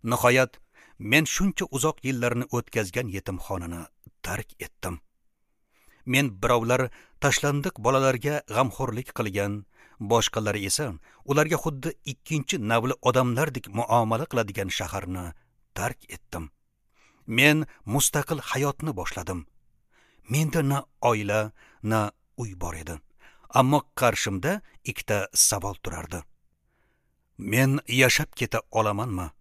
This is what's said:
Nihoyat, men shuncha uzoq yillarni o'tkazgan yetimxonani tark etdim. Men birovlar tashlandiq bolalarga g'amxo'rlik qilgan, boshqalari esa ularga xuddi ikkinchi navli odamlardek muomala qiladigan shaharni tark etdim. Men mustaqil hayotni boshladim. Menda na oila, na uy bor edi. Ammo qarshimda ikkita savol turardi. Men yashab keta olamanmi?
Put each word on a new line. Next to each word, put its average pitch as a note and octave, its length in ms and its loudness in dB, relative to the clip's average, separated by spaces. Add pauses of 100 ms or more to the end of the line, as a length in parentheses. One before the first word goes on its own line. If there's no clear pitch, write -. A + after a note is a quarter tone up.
Nihoyat, B2 560 4 (400)
men C3+ 260 2
shuncha F#3+ 400 0
uzoq D3 380 -2
yillarni B2 420 0
o'tkazgan A2+ 640 -4
yetimxonani F#2 720 -8 (380)
tark - 360 -8
etdim. - 400 -10 (1120)
Men C3+ 240 4
birovlar A#2+ 500 4 (380)
tashlandiq C#3+ 600 2
bolalarga C3 560 2 (120)
g'amxo'rlik B2 680 -2
qilgan, G2+ 400 -2 (460)
boshqalari G#2 640 0
esa D3 200 -2 (400)
ularga D3+ 320 2
xuddi D3+ 320 -4 (160)
ikkinchi D3+ 540 -4
navli A#2 420 2
odamlardek B2+ 680 2
muomala A2+ 580 2
qiladigan G#2 440 -2
shaharni F2+ 560 -6 (500)
tark - 240 -4 (100)
etdim. - 420 -12 (760)
Men D3 380 4 (180)
mustaqil C#3+ 560 0
hayotni C#3+ 540 -4
boshladim. F2+ 460 -6 (920)
Menda D3+ 340 2
na C#3 160 2 (220)
oila, G#2+ 500 2 (280)
na G#2+ 320 0 (260)
uy A2+ 180 -8
bor E2+ 200 -6
edi. D#2+ 200 -10 (580)
Ammo C3+ 260 4 (160)
qarshimda A#2 640 0 (200)
ikkita G#2 520 -4
savol G2+ 420 2
turardi. E2 440 -8 (1200)
Men C3 480 2
yashab B2+ 480 4
keta A2+ 240 -2 (120)
olamanmi? G#2 560 0 (140)